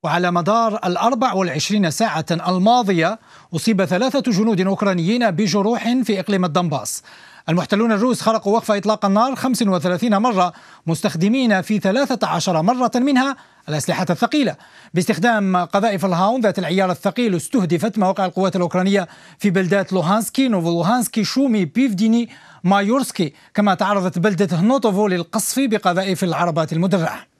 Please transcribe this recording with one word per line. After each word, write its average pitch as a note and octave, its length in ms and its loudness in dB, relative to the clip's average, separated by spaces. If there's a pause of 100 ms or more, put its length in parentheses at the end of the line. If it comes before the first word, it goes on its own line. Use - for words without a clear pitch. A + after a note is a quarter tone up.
وعلى E3+ 280 0
مدار G#3 540 0
الأربع A3 480 0
والعشرين F#3 580 0
ساعة D#3+ 400 -2
الماضية، F#3 880 2 (360)
أصيب F#3+ 300 2
ثلاثة B3 460 0
جنود G3+ 300 2
أوكرانيين G3 720 0
بجروح G#3 640 0 (100)
في G3 160 0
إقليم F#3 260 0
الدنباس. D#3 580 -4 (460)
المحتلون G3+ 420 0
الروس A3 300 0
خرقوا G#3+ 320 0
وقف A3 180 0
إطلاق G#3 340 0
النار A3 300 2
خمس B3+ 260 -2
وثلاثين F#3 560 0
مرة، F#3+ 360 0 (340)
مستخدمين G3 760 0
في G#3+ 180 -2
ثلاثة G#3 480 0
عشر D#3+ 340 0
مرة A#3+ 340 0
منها C4 420 2 (320)
الأسلحة D3+ 400 -2
الثقيلة. A#3 460 0 (380)
باستخدام F#3+ 640 0
قذائف G3 480 0
الهاون F#3+ 360 0
ذات G3+ 180 0
العيار F#3 320 0
الثقيل، G3 440 -2
استهدفت F3+ 640 -2
مواقع F#3+ 260 0
القوات F#3 300 -2
الأوكرانية F#3 520 0 (300)
في G#3 120 0
بلدات F#3+ 440 0
لوهانسكي، G3 540 0
نوفولوهانسكي، F#3+ 760 0
شومي، A3+ 420 0
بيفديني، A3+ 640 0 (340)
مايورسكي، G3+ 680 0 (200)
كما G#3 200 2
تعرضت F#3 460 0
بلدة F#3 320 0
هنوتوفو G#3 560 2
للقصف F#3 520 -2
بقذائف G3 640 0
العربات E3 500 -2
المدرعة. F3 460 0 (200)